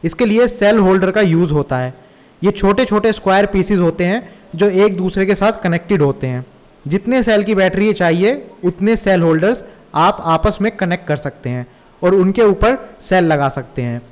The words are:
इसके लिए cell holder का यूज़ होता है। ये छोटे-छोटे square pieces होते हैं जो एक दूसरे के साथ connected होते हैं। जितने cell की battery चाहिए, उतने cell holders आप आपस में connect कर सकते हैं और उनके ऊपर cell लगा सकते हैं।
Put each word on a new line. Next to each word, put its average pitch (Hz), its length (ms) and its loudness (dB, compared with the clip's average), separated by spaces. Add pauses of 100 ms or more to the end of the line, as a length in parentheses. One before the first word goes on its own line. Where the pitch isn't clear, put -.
इसके 196 220 -2
लिए 226 220 2
cell 208 300 2
holder 190 320 2
का 208 100 0
यूज़ 170 320 2
होता 139 260 -2
है। 127 160 -6 (500)
ये 202 60 2
छोटे-छोटे 208 640 0
square 202 340 0
pieces 196 320 0
होते 175 260 0
हैं 208 240 -4 (280)
जो 202 140 2
एक 190 260 2
दूसरे 185 300 -2
के 202 80 2
साथ 202 180 0
connected 175 500 -2
होते 135 240 -2
हैं। 127 200 -6 (420)
जितने 214 340 -2
cell 208 220 2
की 214 100 0
battery 190 380 0
चाहिए, 190 540 0 (180)
उतने 196 320 0
cell 190 240 0
holders 170 440 2 (300)
आप 175 260 2
आपस 165 400 0
में 208 160 -2
connect 180 320 -4
कर 147 80 -2
सकते 135 340 -10
हैं 123 160 -8 (360)
और 180 120 4
उनके 196 280 2
ऊपर 214 580 0
cell 185 240 0
लगा 143 240 0
सकते 131 340 -8
हैं। 120 300 -6